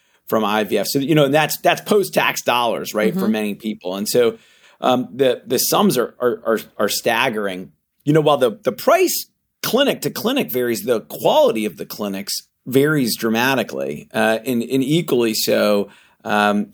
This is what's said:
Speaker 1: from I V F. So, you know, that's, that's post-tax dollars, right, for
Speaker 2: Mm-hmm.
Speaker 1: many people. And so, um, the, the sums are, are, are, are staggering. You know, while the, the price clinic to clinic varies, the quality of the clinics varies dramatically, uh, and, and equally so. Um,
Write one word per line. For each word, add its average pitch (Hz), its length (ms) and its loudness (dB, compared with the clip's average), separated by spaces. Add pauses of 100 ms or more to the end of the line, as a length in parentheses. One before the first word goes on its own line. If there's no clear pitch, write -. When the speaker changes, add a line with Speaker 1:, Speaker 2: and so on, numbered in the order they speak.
(280)
Speaker 1:
from 110 160 0
I 107 200 0
V 101 140 -2
F. 98 100 -2
So, 143 100 -2
you 139 180 0
know, 147 120 6
that's, 151 300 0
that's 170 220 0
post-tax 180 600 0
dollars, 113 520 -2
right, 107 200 0
for 95 60 -4
Speaker 2:
Mm-hmm. 101 120 0
Speaker 1:
many 107 220 -4
people. 104 420 -8
And 101 120 -6
so, 117 300 2 (420)
um, 127 320 0
the, 123 340 0
the 120 120 0
sums 175 400 2
are, - 220 -2
are, 120 240 -2
are, 110 140 0 (200)
are 107 100 2
staggering. 107 840 -2 (320)
You 143 80 2
know, 156 80 4
while 147 180 4
the, 123 140 2 (100)
the 123 100 -2
price 339 540 0 (360)
clinic 240 400 0
to 139 80 -4
clinic 247 400 -4
varies, 120 320 -2
the 113 200 0
quality 226 640 0
of 165 100 -8
the 170 100 -12
clinics 101 460 -8 (340)
varies 135 500 2
dramatically, 107 960 -2
uh, 110 300 2
and, 120 180 -2
and 131 220 -2
equally 131 500 0
so. 104 540 2 (340)
Um, 104 520 2